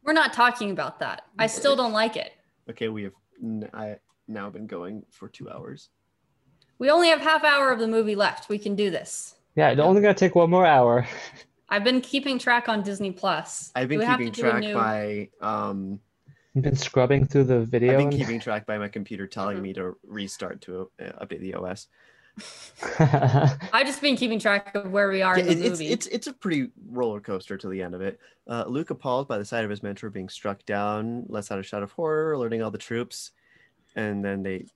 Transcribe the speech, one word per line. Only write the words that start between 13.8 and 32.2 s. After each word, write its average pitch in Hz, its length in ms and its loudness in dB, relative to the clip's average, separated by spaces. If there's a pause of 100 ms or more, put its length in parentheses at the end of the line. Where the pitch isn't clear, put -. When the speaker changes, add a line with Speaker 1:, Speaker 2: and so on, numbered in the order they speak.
Speaker 2:
been 151 100 0
Speaker 1:
Do - 20 0
we 226 60 0
have 247 120 2
Speaker 2:
keeping 233 140 -4
Speaker 1:
to 233 100 -8
do 247 60 4
a - 20 4
Speaker 2:
track 165 120 2
Speaker 1:
new 214 120 -4
Speaker 2:
by, 107 540 -2 (120)
um, 101 600 -6 (540)
Speaker 3:
You've 131 100 2
been 139 120 2
scrubbing 135 500 2
through 139 180 4
the 123 160 4
video 120 320 2
Speaker 2:
I've 135 60 6
been 143 100 4
Speaker 3:
and 143 80 -2
Speaker 2:
keeping 117 240 -2
track 107 260 -6
by 107 120 -4
my 104 100 -6
computer 98 400 -8
telling 101 300 -4
Speaker 1:
Mm-hmm. 95 40 -6
Speaker 2:
me 95 120 -8
to 92 300 -8
restart 101 580 -10
to, 92 280 -10 (100)
uh, - 240 -12
update 85 160 -12
the 92 140 -10
O 87 100 -6
S. 92 220 -10 (500)
Speaker 3:
<laughs> - 640 -14 (720)
Speaker 1:
I've 254 140 2
just 269 140 -6
been 277 160 2
keeping 226 240 -2
track 202 340 -2
of 202 160 -4
where 196 200 2
we 190 120 0
are 185 160 4
Speaker 2:
Yeah, 180 60 2
Speaker 1:
in - 20 0
the 170 60 4
Speaker 2:
it, 165 60 2 (120)
it's, 175 100 -4
Speaker 1:
movie. 156 120 -2
Speaker 2:
it's, 226 140 -4
it's - 200 -6
a 285 60 -10
pretty 156 380 -2 (180)
roller 117 320 -4
coaster 98 360 -8
to 95 120 -10
the 95 140 -6
end 87 120 -8
of 90 60 -10
it. 95 180 -6 (300)
Uh, 117 180 -4
Luke, 135 240 -6
appalled 135 380 -4
by 113 100 -4
the 104 60 -6
sight 113 200 -4
of 104 60 -6
his 101 120 -8
mentor 101 280 -10
being 95 180 -12
struck - 380 -10
down, 107 640 -4
lets 107 240 -8
out 101 80 -6
a - 20 -10
shout 101 220 -8
of 101 80 -14
horror, 156 400 -2